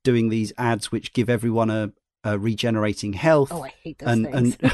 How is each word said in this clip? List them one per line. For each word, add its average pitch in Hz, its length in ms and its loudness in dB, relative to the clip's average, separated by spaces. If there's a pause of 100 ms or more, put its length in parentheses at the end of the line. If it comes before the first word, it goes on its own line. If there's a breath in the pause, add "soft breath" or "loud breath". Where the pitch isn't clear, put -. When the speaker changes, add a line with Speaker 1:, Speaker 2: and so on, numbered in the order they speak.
Speaker 1:
doing 117 260 4
these 110 280 -2
ads, 117 340 -2
which - 220 -6
give 120 160 0
everyone 113 400 0
a, 110 220 -2 (340)
a 104 120 0
regenerating 107 760 -2
health 147 380 2
Speaker 2:
Oh, 165 120 -8
I - 100 -16 (100)
hate 160 160 -14
those - 100 -4
Speaker 1:
and, 113 220 2
Speaker 2:
things. 123 260 0 (160)